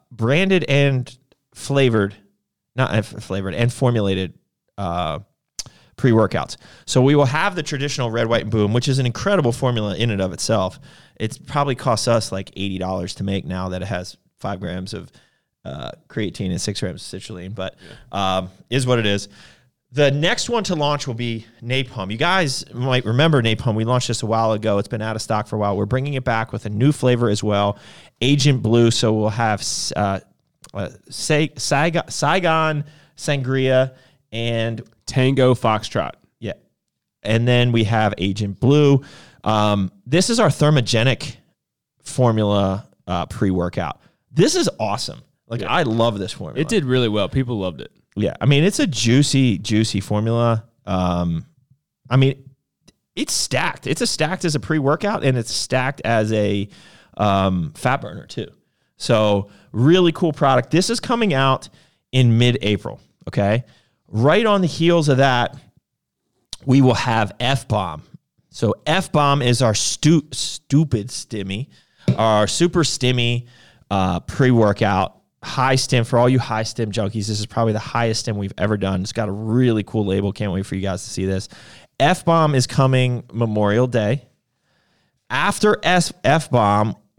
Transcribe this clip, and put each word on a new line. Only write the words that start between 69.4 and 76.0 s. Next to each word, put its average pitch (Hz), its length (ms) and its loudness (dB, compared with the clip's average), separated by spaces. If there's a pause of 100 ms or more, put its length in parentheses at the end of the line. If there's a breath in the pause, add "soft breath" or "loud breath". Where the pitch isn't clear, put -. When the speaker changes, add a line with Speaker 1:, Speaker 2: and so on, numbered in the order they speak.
Speaker 1:
is 123 200 2
our 110 120 2
stu-, - 580 2
stupid - 760 -2
stimmy, 101 600 -8 (480 soft breath)
our 110 300 4
super 170 360 2
stimmy, 120 640 0 (440 soft breath)
uh, 92 300 0
pre-workout, 104 960 2 (260)
high 135 340 0
stim. 123 280 0